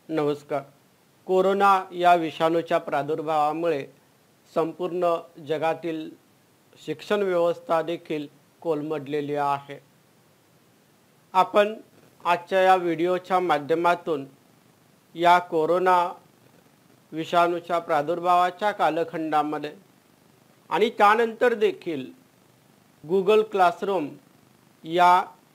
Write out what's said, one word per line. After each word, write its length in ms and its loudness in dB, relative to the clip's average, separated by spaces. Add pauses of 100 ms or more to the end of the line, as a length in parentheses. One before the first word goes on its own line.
नमस्कार. 540 -4 (640)
कोरोना 640 4
या 220 4
विषाणूच्या 640 0
प्रादुर्भावामुळे 1080 -2 (680)
संपूर्ण 600 -2 (320)
जगातील 640 -6 (760)
शिक्षण 360 -4
व्यवस्था 600 -2
देखील 440 -8 (340)
कोलमडलेली 720 -6
आहे. 440 -4 (1500)
आपण 420 2 (500)
आजच्या 380 0
या 140 6
व्हिडिओच्या 640 -2
माध्यमातून 840 -2 (880)
या 240 4
कोरोना 760 2 (1000)
विषाणूच्या 680 0
प्रादुर्भावाच्या 920 0
कालखंडामध्ये 1040 -2 (960)
आणि 200 2
त्यानंतर 640 2
देखील 580 -4 (920)
Google 380 2 (120)
Classroom 540 0 (760)
या 400 4 (300)